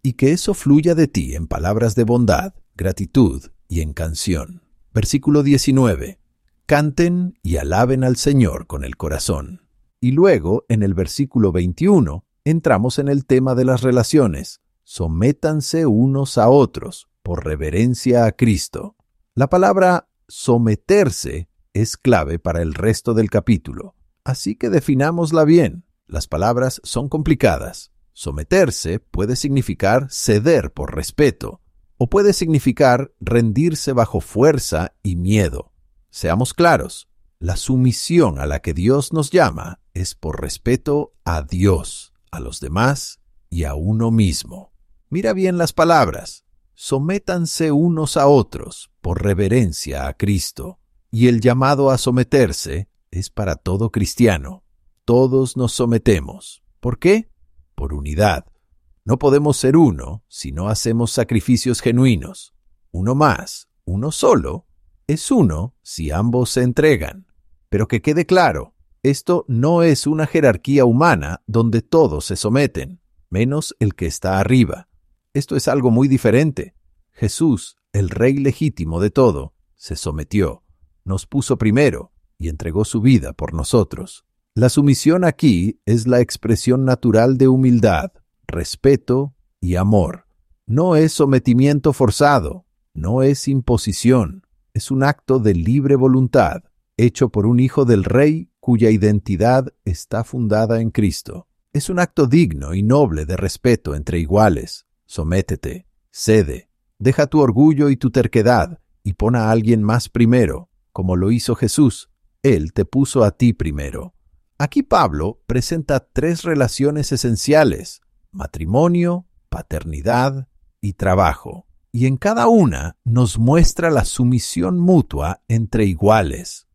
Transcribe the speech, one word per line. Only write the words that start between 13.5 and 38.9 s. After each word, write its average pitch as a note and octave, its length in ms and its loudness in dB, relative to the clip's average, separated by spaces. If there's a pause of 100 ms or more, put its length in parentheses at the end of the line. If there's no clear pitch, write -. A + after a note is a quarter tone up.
de B2 100 2
las B2+ 160 2
relaciones. B2 800 0 (220)
Sométanse D3 1040 -2
unos C3+ 500 0
a A#2 140 4
otros, - 580 0 (140)
por - 240 -6
reverencia A2+ 800 0
a G#2 60 0
Cristo. - 640 -4 (380)
La C3 140 0
palabra F#3 640 2 (180)
someterse A2+ 1200 0 (240)
es A2 240 -2
clave E2+ 420 0
para E2 220 -4
el D#2 140 -4
resto A2 400 -2
del G#2+ 160 0
capítulo. - 640 -4 (280)
Así C3 340 -6
que - 120 -6
definámosla D#3 760 0
bien. E3 420 2 (200)
Las D#2 220 -8
palabras A#2+ 560 -2
son C3+ 240 -6
complicadas. - 840 -2 (240)
Someterse G2 840 -2
puede G#2 340 -4
significar C3 760 -2
ceder A#2 640 0
por C#2+ 220 -10
respeto, - 680 -2 (340)
o B2 120 -2
puede G3+ 240 2
significar C3+ 840 0
rendirse B2 720 0
bajo A2+ 280 0
fuerza G#2 840 0
y F2+ 140 -4
miedo. F2+ 560 -2 (380)
Seamos F#2 440 -4
claros, - 540 0 (320)
la F2 160 -4
sumisión B2+ 840 0
a C#2 80 -6
la D2 140 -4
que - 120 -6
Dios A#2+ 400 -2